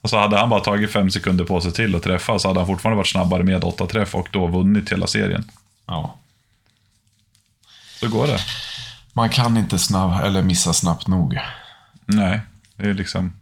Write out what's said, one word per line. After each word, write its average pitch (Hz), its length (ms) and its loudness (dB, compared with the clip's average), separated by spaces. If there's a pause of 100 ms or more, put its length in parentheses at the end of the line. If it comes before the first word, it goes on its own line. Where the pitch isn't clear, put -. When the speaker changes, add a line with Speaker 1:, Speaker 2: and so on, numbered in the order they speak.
Speaker 1:
Och 113 100 -4
så 113 80 2
hade 104 200 4
han 117 100 4
bara 107 120 4
tagit 104 320 0
fem 98 180 2
sekunder 90 340 0
på 90 160 0
sig 87 120 -2
till 104 240 0
att 82 60 -2
träffa, 95 360 0
så 95 100 0
hade 92 120 2
han 87 60 0
fortfarande 98 300 0
varit 98 120 0
snabbare 90 340 0
med 92 220 2
åtta 87 220 -4
träff 104 280 -2
och 92 160 -4
då 92 160 -2
vunnit 95 460 0
hela 92 140 -2
serien. 98 440 -2 (360)
Speaker 2:
Ja. 80 280 -6 (1900)
Speaker 1:
Så 120 80 -2
går 113 180 0
det. 147 120 0 (760)
Speaker 2:
Man 117 160 2
kan 117 280 2
inte 101 220 2
snabb-, 92 460 2
eller 95 180 2
missa 87 300 2
snabbt 85 340 0
nog. 92 320 0 (680)
Speaker 1:
Nej, 101 340 2 (360)
det 104 120 -2
är 98 60 2
liksom 92 480 -4